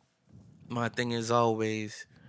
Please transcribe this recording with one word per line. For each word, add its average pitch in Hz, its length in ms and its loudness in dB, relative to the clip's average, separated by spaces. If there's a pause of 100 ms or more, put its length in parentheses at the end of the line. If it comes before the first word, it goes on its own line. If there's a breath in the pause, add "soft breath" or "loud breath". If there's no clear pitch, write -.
(680)
my 120 200 -2
thing 120 240 -2
is 117 180 -4
always, 110 760 0 (220 soft breath)